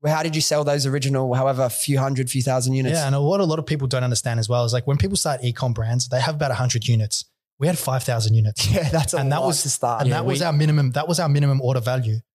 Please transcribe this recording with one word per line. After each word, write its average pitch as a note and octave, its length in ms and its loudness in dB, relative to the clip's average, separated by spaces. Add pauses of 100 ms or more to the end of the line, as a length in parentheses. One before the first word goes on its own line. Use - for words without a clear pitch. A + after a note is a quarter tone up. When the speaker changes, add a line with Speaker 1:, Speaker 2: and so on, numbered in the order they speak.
Speaker 1:
Well, D3 120 0
how D#3 80 0
did D#3+ 140 -2
you D#3 60 0
sell D3+ 240 0
those C#3+ 200 0
original, C3+ 480 0
however, C3 360 2
few - 280 -2
hundred, C3+ 320 0
few C3 140 -2
thousand B2+ 300 0
units? C3+ 240 0
Speaker 2:
Yeah, D3+ 100 0
and C#3 180 0
what F#3 140 2
a G3 60 2
lot D#3 120 0
of D3+ 80 -4
people C#3 220 -2
don't B2+ 160 0
understand A#2+ 380 -2
as G#2+ 80 -4
well A#2+ 160 2
is, A2+ 80 -2
like, B2 120 0
when C#3+ 120 0
people G3 180 0
start C#3+ 280 -2
e-com B2 300 -2
brands, A#2 360 -2
they B2+ 100 0
have D3 160 -2
about D3 160 -2
a A#2 40 -2
hundred A#2 300 -2
units. G#2+ 380 0 (340)
We C#3+ 100 -2
had E3+ 120 0
five C3 240 -2
thousand A2+ 320 0
units. G#2+ 320 0
Speaker 1:
<laughs> - 20 0
Yeah, D#3+ 200 2
that's D3+ 240 0
a E3+ 40 0
Speaker 2:
And C3+ 140 0
that D3 80 0
Speaker 1:
lot C3 80 0
Speaker 2:
was, C3 160 0
Speaker 1:
to C#3 60 -4
start. A#2+ 320 -2
Speaker 2:
and B2+ 80 2
Speaker 3:
Yeah, C#3+ 80 2
Speaker 2:
that A2+ 80 -2
was C#3 160 0
Speaker 3:
we F3 40 0
Speaker 2:
our E3 80 0
minimum, D3 380 4
that D3 160 -2
was F3 140 0
our D#3+ 80 2
minimum C#3 320 4
order B2+ 180 2
value. A#2 380 0 (180)